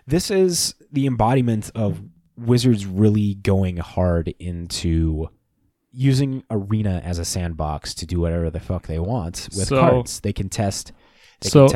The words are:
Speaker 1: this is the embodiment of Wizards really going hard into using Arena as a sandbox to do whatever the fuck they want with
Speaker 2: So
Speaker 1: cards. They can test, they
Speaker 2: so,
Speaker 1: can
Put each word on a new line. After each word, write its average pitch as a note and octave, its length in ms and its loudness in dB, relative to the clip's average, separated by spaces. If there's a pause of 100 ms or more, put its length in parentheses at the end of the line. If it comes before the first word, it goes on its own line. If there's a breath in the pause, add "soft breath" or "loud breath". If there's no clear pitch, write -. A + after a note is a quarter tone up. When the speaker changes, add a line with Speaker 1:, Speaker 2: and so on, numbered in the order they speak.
Speaker 1:
this D3+ 240 -2
is F#3+ 460 0 (160)
the C#3 160 0
embodiment A#2 680 2
of G2+ 280 -2 (360)
Wizards A#2 480 2
really G#2 480 2
going F#2+ 440 0
hard E2+ 500 0 (100)
into E2 920 -2 (600)
using C3 600 0
Arena G2+ 520 -2
as F2 140 -4
a E2+ 80 -4
sandbox D#2 680 -6
to - 100 -12
do E2+ 140 -4
whatever E2+ 320 -2
the E2 80 -6
fuck F2+ 260 -6
they E2 140 -6
want F2 580 -6
with F#2+ 120 -2
Speaker 2:
So C3+ 100 0
Speaker 1:
cards. B2+ 400 2
They G2+ 140 -4
can G2+ 160 -6
test, - 420 -4 (500 soft breath)
they G2+ 80 -4
Speaker 2:
so, C#3 160 10
Speaker 1:
can C3+ 100 6